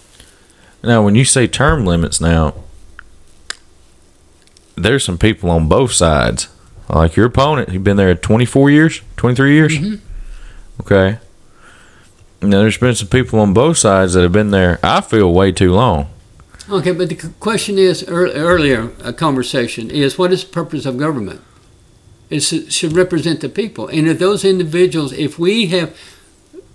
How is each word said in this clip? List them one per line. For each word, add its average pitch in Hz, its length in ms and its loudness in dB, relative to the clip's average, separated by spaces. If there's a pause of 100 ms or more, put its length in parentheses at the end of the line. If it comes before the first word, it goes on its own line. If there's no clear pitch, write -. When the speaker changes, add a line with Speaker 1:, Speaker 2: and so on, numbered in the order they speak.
(840)
Speaker 1:
Now, 110 220 4
when 101 100 4
you 131 100 4
say 127 220 2
term 143 380 0
limits 85 360 0
now, 80 340 2 (2250)
there's 117 280 0
some 87 140 -6
people 104 320 0
on 82 180 2
both 113 240 2
sides. 69 560 0 (400)
Like 82 280 2
your 107 100 4
opponent, 135 440 0
he's 92 120 -6
been 101 160 2
there 92 160 4
twenty-four 123 560 2
years, 151 320 2 (140)
twenty-three 131 380 2
years? 156 220 4
Speaker 2:
Mm-hmm. 196 200 -6 (840)
Speaker 1:
Okay. 98 380 2 (1200)
Now, 98 200 2
there's 110 180 2
been 123 160 2
some 101 140 -6
people 123 320 0
on 104 120 2
both 143 240 2
sides 95 380 2
that 90 80 6
have 87 100 2
been 104 200 2
there, 90 300 2
I 147 200 0
feel, 101 320 2
way 95 180 4
too 90 200 2
long. 90 360 0 (600)
Speaker 2:
Okay, 185 220 -2
but 170 180 -4
the 170 80 -10
c-, 160 100 -16 (120)
question 208 360 -4
is, 185 280 2
ear-, 180 280 -2
earlier, 143 580 0 (140)
a 117 80 -8
conversation, 123 800 -4
is 139 260 -2
what 180 160 0
is 185 100 -2
the - 80 -18
purpose 156 360 -8
of 127 100 -6
government? 135 460 -6 (880)
It 156 60 -4
s-, - 360 -6
should 160 220 -4
represent 170 480 -2
the 131 80 -10
people. 202 380 -8
And 156 200 0
if 151 100 -2
those 196 280 -2
individuals, 175 640 0
if 151 260 -6
we 202 280 0
have 170 280 -4 (800)